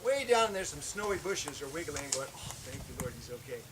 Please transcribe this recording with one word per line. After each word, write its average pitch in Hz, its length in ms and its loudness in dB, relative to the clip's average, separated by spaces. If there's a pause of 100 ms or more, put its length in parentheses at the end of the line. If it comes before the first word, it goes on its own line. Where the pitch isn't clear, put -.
way 277 220 4
down 226 280 8
there 190 120 0
some 147 160 -6
snowy 202 360 0
bushes 165 440 -2
are 143 60 -6
wiggling 143 360 -4
and 139 100 0
going, 135 220 0
Oh, - 180 -8 (140)
thank - 200 -6
you, 127 140 -8
Lord, 123 140 -2
he's 120 160 -10
okay. 123 300 -8 (100)